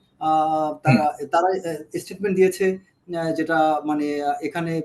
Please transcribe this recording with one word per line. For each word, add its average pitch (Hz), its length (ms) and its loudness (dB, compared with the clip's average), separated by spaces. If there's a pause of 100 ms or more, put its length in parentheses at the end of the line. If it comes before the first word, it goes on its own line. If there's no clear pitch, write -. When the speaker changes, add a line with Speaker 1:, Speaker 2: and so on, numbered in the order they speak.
(200)
Speaker 1:
আহ, 156 600 0
তারা, 143 220 4
Speaker 2:
হুম। 147 220 -2
Speaker 1:
তারা, 180 440 0
আহ, 156 280 -8
স্টেটমেন্ট 190 380 -4
দিয়েছে, 190 420 2 (380)
আহ, 165 180 -2
যেটা 156 500 2
মানে, 147 380 -2
আহ, 143 200 0
এখানে, 165 420 -4